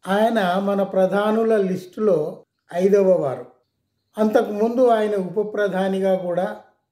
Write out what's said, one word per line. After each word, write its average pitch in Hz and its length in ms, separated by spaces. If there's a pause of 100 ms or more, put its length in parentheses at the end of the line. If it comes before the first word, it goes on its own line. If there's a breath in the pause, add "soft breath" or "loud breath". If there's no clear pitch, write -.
ఆయన 202 520
మన 202 240
ప్రధానుల 208 720
లిస్టులో 185 880 (280)
ఐదవ 190 480
వారు. 123 240 (720)
అంతకుముందు 220 720
ఆయన 214 280
ఉప 196 380
ప్రధానిగా 190 640
కూడా 180 420 (340)